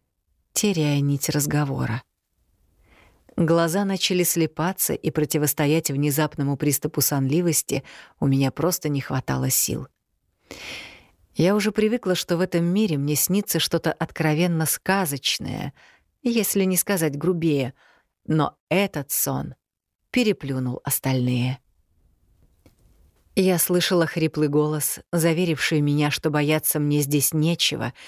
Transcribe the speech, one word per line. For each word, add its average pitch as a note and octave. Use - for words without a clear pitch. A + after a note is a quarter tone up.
теряя D3+
нить C#3+
разговора. C#3
Глаза E3
начали F#3+
слепаться, E3+
и -
противостоять D3+
внезапному C#3+
приступу C#3+
сонливости D3
у -
меня C3+
просто E3
не C#3+
хватало C3
сил. -
Я F3
уже G#3
привыкла, G#3+
что F3
в -
этом F3+
мире F3+
мне C#3+
снится F#3+
что-то E3
откровенно D#3+
сказочное, C#3
если A3
не F#3
сказать E3
грубее, D#3
но D3+
этот F#3
сон C3+
переплюнул C3+
остальные. B2+
Я F#3
слышала F3
хриплый D#3
голос, D3+
заверивший E3
меня, D3
что D#3
бояться D3+
мне D3
здесь C#3+
нечего D#3